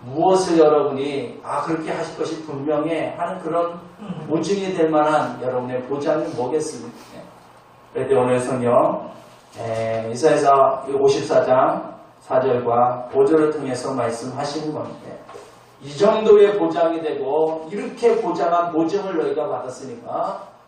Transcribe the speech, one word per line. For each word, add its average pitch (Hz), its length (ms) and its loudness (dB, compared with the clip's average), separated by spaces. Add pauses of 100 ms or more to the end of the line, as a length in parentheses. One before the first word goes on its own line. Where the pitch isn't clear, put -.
무엇을 170 540 2
여러분이 143 840 2
"아, - 200 -6
그렇게 160 280 -6
하실 160 260 -6
것이 160 300 -6
분명해" 151 720 -4
하는 175 240 -6
그런 170 380 -4 (500)
보증이 190 460 -2
될 160 140 2
만한 147 540 0
여러분의 127 460 -4
보장이 151 360 -2 (120)
뭐겠습니까? 127 600 -6 (200)
예? - 60 -18 (720)
그럴 - 160 -4
때 135 60 4
오늘 123 240 4
성경, 123 720 0 (480)
에, 113 520 -4
이사야서 147 420 4 (360)
오십사 - 560 2
장 - 520 0 (240)
사 - 200 0
절과 123 720 0
오 135 100 6
절을 151 280 4
통해서 135 420 -6
말씀하시는 127 800 -6
건데, - 480 -12 (580)
이 143 160 -16
정도의 208 600 6
보장이 165 420 0
되고 156 680 -2
이렇게 226 500 0
보장한 170 520 0
보증을 170 440 0
너희가 147 320 -2
받았으니까 - 920 -8 (260)